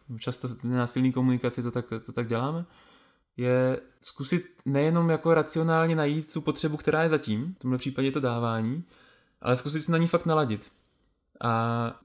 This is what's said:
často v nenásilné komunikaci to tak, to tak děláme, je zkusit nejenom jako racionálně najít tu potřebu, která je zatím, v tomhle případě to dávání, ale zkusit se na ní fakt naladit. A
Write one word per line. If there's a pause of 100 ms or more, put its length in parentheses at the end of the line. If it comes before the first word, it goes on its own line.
(200)
často
v
nenásilné
komunikaci
to
tak, (200)
to
tak
děláme, (720)
je (220)
zkusit (200)
nejenom
jako
racionálně
najít
tu
potřebu,
která
je
zatím,
v
tomhle
případě
to
dávání, (580)
ale
zkusit
se
na
ní
fakt
naladit. (720)
A